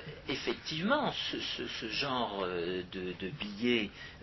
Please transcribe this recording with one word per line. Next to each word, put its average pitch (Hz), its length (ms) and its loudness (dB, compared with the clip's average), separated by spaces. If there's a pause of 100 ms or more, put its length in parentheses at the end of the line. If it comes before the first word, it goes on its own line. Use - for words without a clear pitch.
(300)
effectivement, 160 840 2
ce, - 300 -2
ce, - 260 -2
ce - 220 -4
genre, 110 540 2
euh, 90 400 0 (100)
de, 92 260 -2
de 95 120 -2
billets, 107 580 2 (340)